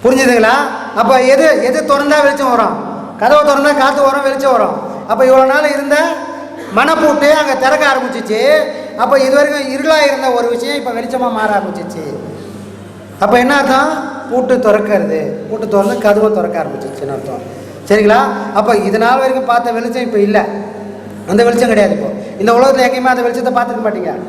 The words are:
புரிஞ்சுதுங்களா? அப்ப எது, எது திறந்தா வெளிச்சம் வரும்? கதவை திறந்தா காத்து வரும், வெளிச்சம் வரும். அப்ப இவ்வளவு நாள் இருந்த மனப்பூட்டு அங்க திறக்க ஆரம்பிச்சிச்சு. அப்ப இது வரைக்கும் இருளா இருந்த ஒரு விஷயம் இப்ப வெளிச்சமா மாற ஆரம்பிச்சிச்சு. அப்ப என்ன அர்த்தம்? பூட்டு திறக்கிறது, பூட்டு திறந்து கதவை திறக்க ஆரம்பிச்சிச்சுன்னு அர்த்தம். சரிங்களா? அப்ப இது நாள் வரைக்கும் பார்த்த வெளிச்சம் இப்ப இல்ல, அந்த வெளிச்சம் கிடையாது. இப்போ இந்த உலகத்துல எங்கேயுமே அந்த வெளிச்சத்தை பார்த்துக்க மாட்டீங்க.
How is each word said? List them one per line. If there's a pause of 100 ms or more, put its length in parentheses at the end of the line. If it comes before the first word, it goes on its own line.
புரிஞ்சுதுங்களா? (460)
அப்ப (220)
எது, (220)
எது (120)
திறந்தா
வெளிச்சம்
வரும்? (460)
கதவை
திறந்தா (100)
காத்து
வரும்,
வெளிச்சம்
வரும். (360)
அப்ப
இவ்வளவு
நாள்
இருந்த (800)
மனப்பூட்டு (140)
அங்க (100)
திறக்க
ஆரம்பிச்சிச்சு. (640)
அப்ப (120)
இது
வரைக்கும்
இருளா (100)
இருந்த (100)
ஒரு
விஷயம்
இப்ப
வெளிச்சமா (100)
மாற
ஆரம்பிச்சிச்சு. (1200)
அப்ப (100)
என்ன
அர்த்தம்? (380)
பூட்டு (100)
திறக்கிறது, (280)
பூட்டு
திறந்து (100)
கதவை
திறக்க
ஆரம்பிச்சிச்சுன்னு
அர்த்தம். (460)
சரிங்களா? (400)
அப்ப (140)
இது
நாள்
வரைக்கும்
பார்த்த
வெளிச்சம்
இப்ப
இல்ல, (920)
அந்த
வெளிச்சம்
கிடையாது.
இப்போ (300)
இந்த
உலகத்துல
எங்கேயுமே
அந்த
வெளிச்சத்தை
பார்த்துக்க
மாட்டீங்க. (160)